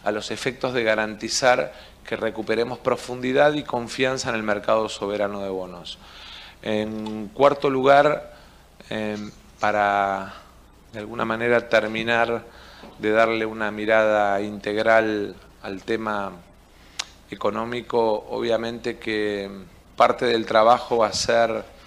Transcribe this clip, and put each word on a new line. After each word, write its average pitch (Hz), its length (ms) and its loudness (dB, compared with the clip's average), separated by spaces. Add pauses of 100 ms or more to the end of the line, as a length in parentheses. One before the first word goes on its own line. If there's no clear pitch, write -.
a 107 100 -2
los 107 180 -6
efectos 123 420 -4
de 123 120 0
garantizar 110 880 0 (340)
que 113 80 -6
recuperemos 113 640 -2
profundidad 127 720 0
y 151 120 -4
confianza 127 640 -4
en 113 60 -2
el 110 60 -4
mercado 107 460 0
soberano 101 540 -4
de 98 80 -6
bonos. 92 480 -10 (640)
En 107 720 -6
cuarto 139 340 4
lugar, 139 640 4 (540)
em, 107 420 -6 (280)
para 101 760 0 (600)
de 110 40 -12
alguna 113 260 -6
manera 117 440 0
terminar 113 760 2 (540)
de 107 120 0
darle 113 360 4
una 110 240 -4
mirada 107 720 2
integral 107 960 0 (260)
al 98 200 -10
tema 107 500 -4 (960)
económico, 113 1000 -2
obviamente 117 680 -4
que 104 500 -4 (460)
parte 120 300 4
del 117 220 2
trabajo 117 520 6
va 107 100 4
a 95 40 -8
ser 113 520 0 (220)